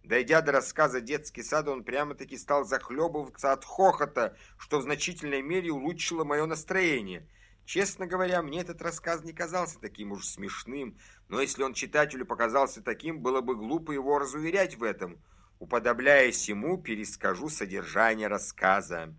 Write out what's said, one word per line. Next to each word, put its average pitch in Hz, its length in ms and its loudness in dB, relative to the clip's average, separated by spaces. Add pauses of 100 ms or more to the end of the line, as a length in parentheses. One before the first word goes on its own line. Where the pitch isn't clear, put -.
Дойдя 127 380 4
до 151 100 2
рассказа 135 480 4
«Детский 131 420 -6
сад», 151 280 -2
он 131 160 -6
прямо-таки 139 520 -4
стал 143 280 0
захлебываться 135 880 -2
от 131 100 -2
хохота, 147 720 4 (220)
что - 220 -2
в - 20 0
значительной 147 600 -4
мере 170 300 -2
улучшило 160 540 -4
мое 147 220 0
настроение. 151 840 -2 (380)
Честно 196 400 0
говоря, 180 340 0
мне 156 200 -6
этот 175 200 -10
рассказ 165 440 -6
не 165 80 -12
казался 170 440 -4
таким 101 360 -10
уж 95 120 -10
смешным, 113 720 -10 (300)
но 113 140 -2
если 135 220 -2
он 131 100 -2
читателю 139 520 0
показался 117 560 2
таким, 147 380 -4
было 127 220 2
бы 120 160 -2
глупо 135 340 -4
его 139 280 2
разуверять 156 580 0
в 113 60 -4
этом. 92 380 -4 (380)
Уподобляясь 123 880 4
ему, 107 340 -2
перескажу 101 680 -4
содержание 104 800 0
рассказа. 87 880 0